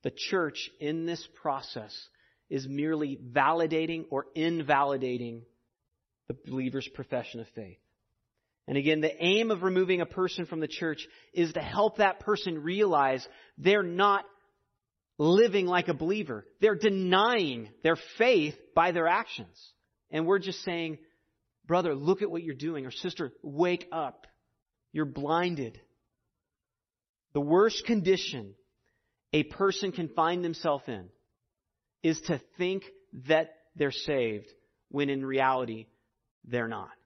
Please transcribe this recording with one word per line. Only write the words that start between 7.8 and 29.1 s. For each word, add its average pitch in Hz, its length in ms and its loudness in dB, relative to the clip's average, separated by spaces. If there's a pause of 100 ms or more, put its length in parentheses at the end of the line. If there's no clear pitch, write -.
And 139 80 -4
again, 156 260 2
the 156 220 -2
aim 220 280 2
of 180 100 -2
removing 185 400 2
a 165 60 -2
person 185 400 -4
from 160 140 -6
the 151 60 -2
church - 400 -6 (240)
is 165 220 0
to 165 80 -4
help 214 360 0
that 196 240 2
person 180 420 -2
realize 156 640 2 (320)
they're 196 240 4
not 196 420 2 (920)
living 190 480 6
like 180 240 2
a 160 40 2
believer. 156 520 -4 (160)
They're 208 140 6
denying 190 960 2 (140)
their 160 140 4 (200)
faith 196 380 4 (180)
by 170 200 4
their 165 120 2
actions. - 680 -2 (380)
And 160 140 0
we're 196 140 4
just 180 220 -6
saying, 165 360 -4 (680)
"Brother, 165 280 2
look 170 280 0
at 196 100 -2
what 165 100 -4
you're 156 140 -6
doing," 143 300 -6
or, 135 60 -10
"Sister, 170 500 -8
wake 170 500 0
up. 151 360 -8 (680)
You're 151 100 -2
blinded." 143 760 -2 (1500)
The 147 80 0
worst 180 440 2
condition 170 680 0 (760)